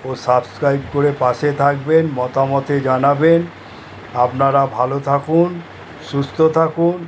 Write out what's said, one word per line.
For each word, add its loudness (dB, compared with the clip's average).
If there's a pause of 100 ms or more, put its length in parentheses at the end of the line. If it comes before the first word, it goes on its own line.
ও -6
সাবস্ক্রাইব 0 (120)
করে 2
পাশে 0
থাকবেন, 2
মতামতে 0
জানাবেন। 4 (760)
আপনারা 2
ভালো -2
থাকুন, 0 (500)
সুস্থ -4
থাকুন। 2